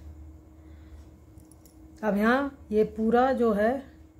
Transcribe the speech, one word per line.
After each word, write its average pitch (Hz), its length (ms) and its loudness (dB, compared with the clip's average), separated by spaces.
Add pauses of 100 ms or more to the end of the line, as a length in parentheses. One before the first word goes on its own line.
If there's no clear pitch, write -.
(2000)
अब 202 100 0
यहाँ 262 540 0
ये 214 120 2
पूरा 233 500 2
जो 226 200 2
है 233 300 0 (360)